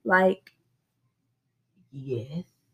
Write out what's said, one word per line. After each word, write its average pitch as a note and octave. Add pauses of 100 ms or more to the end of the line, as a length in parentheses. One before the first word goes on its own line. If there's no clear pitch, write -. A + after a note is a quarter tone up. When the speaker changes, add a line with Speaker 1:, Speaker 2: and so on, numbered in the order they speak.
Speaker 1:
Like, F#3+ (1500)
Speaker 2:
Yes, C3+ (320)